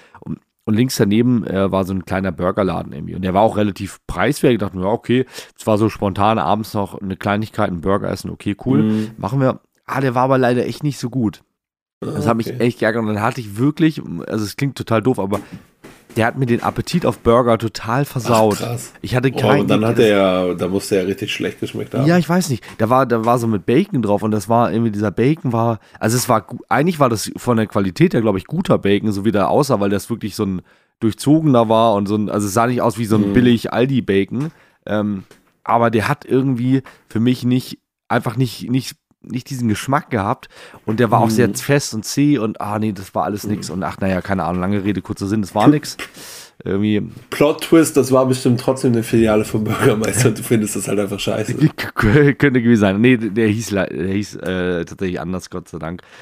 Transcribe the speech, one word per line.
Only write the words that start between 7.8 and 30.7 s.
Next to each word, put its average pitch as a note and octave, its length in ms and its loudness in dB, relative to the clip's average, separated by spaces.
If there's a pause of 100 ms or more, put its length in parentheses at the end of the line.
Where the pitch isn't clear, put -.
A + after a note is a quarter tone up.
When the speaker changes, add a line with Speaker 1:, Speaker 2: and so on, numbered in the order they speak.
Speaker 1:
Burger G2 280 0
essen, F#2 220 -8
okay, G2 340 -6
cool, B2 180 2
Speaker 2:
Mhm. G#2+ 340 -2
Speaker 1:
machen G#2+ 220 -4
wir. C3 200 0 (260)
Ah, - 140 -6
der C3+ 160 0
war B2 80 2
aber C3+ 140 2
leider B2 280 2
echt - 160 -8
nicht D3 160 -2
so B2 120 -6
gut. A2+ 340 -2 (560)
Das - 260 -4
Speaker 2:
Ah, A2+ 40 4
Speaker 1:
hat A#2 80 4
mich A2+ 100 -4
Speaker 2:
okay. B2 160 -4
Speaker 1:
echt A#2+ 160 0
geärgert. A2+ 220 0
Und A2 120 -2
dann G#2 80 -2
hatte A#2+ 200 -2
ich G#2 160 -12
wirklich, D3 440 0 (260)
also G#2+ 180 -4
es G2 100 -8
klingt C#3 220 -4
total A2+ 240 0
doof, B2+ 180 0
aber G2 220 -2 (760)
der A2+ 120 2
hat B2 100 -4
mir C3+ 80 0
den A#2 180 0
Appetit A#2 420 -2
auf B2 140 -2
Burger A#2 380 4
total A2+ 480 -4
versaut. A2 560 2
Speaker 2:
Ach, - 60 -6
krass. A#2 340 -8
Speaker 1:
Ich - 120 -6
hatte B2+ 200 2
Speaker 2:
Oh, - 40 -8
Speaker 1:
kein C#3 240 2
Speaker 2:
und - 80 -2
dann G#2 140 2
hat A2+ 140 0
Speaker 1:
das A#2+ 80 6
Speaker 2:
er F#2+ 420 2
ja, F2+ 60 -2
da F2 160 -4
musste G2 260 -2
er F#2 120 0
richtig G2 260 -4
schlecht - 260 -6
geschmeckt A2 340 -8
haben. B2 120 2
Speaker 1:
Ja, E3+ 120 4
ich E3+ 120 0
weiß F3 200 0
nicht. B2 140 -4 (140)
Da A2 120 0
war, C3 160 4
da A2+ 200 0
war A#2+ 140 4
so A#2 80 -2
mit G#2+ 180 0
Bacon C#3 360 2
drauf G2+ 220 0
und G#2+ 80 0
das G#2+ 160 -2
war A#2 240 2
irgendwie, A2+ 200 0
dieser G#2 200 -2
Bacon C3+ 400 0
war, A2+ 280 0 (200)
also A2 160 0
es B2 140 -2
war A2 140 2
gu-, - 160 -14 (100)
eigentlich D3+ 320 2
war C3 80 4
das A2 260 -4
von A#2 220 0
der A2 100 0
Qualität G#2 460 2
her, B2 80 2
glaub G#2+ 160 2
ich, F2 80 -8
guter D3+ 320 0
Bacon, G2+ 340 0
so G2 140 -2
wie A2 80 2
der F#2+ 160 2
aussah, A#2+ 320 2
weil G2+ 80 0
das G2+ 200 -2
wirklich G#2+ 260 -8
so G#2+ 100 -2
ein F#2 160 -4 (400)